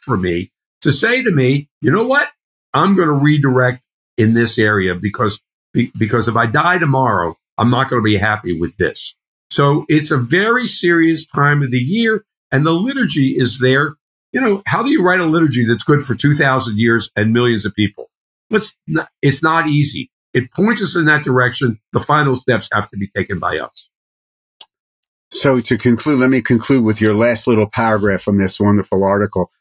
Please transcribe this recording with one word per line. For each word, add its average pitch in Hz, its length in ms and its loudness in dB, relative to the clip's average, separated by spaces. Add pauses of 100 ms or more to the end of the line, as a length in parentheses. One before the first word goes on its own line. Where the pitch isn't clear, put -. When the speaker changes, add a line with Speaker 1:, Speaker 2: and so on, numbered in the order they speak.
Speaker 1:
for 123 140 -2
me 90 340 -4 (320)
to 151 80 2
say 247 320 0
to 233 80 0
me, 143 380 0 (140)
"You 131 80 2
know 220 160 0
what? 269 240 -2 (420)
I'm 185 240 2
gonna 165 160 2
redirect 135 680 2 (340)
in 113 160 4
this 117 260 2
area 101 360 2
because, 101 480 -4 (320)
be-, 120 240 0
because 110 300 0
if 110 80 -2
I 117 100 2
die 156 320 0
tomorrow, 127 580 0 (220)
I'm 120 120 2
not 123 180 0
gonna 120 140 0
be 107 140 2
happy 98 420 -2
with 82 180 -6
this." - 380 -4 (340)
So 143 400 0
it's 151 220 0
a 147 80 0
very 202 480 0
serious 165 580 0
time 143 380 0
of 127 80 -2
the 127 80 0
year, 220 460 0 (260)
and 151 160 2
the 165 60 2
liturgy 170 680 -2
is 131 220 -2
there. 139 340 2 (380)
You 254 80 -2
know, 202 260 0
how 208 160 -2
do 269 80 -2
you 277 120 2
write 180 180 2
a 170 40 -2
liturgy 156 400 2
that's 117 200 0
good 147 180 2
for 113 140 -4
two 147 180 0
thousand 131 440 0
years 117 360 0
and 110 180 0
millions 117 320 0
of 98 100 -6
people? - 360 -4 (400)
Let's 208 260 -2 (120)
not, 156 200 -4 (140)
it's 143 220 0
not 160 240 2
easy. 147 420 -2 (240)
It 127 180 -2
points 214 300 0
us 175 140 -2
in 165 80 0
that 147 180 2
direction. 123 560 0 (140)
The 120 80 -2
final 147 340 0
steps 120 380 -2
have 104 180 -4
to - 60 -16
be 98 100 -6
taken 95 320 -6
by 82 220 -4
us. - 280 -16 (1400)
Speaker 2:
So 131 280 0
to 120 180 -2
conclude, 127 420 0
let 127 100 2
me 131 100 2
conclude 117 440 0
with 107 160 0
your 107 140 2
last 113 320 0
little 107 220 2
paragraph 107 540 -2
from 101 160 0
this 98 220 -2
wonderful 101 440 0
article, 98 460 -2 (100)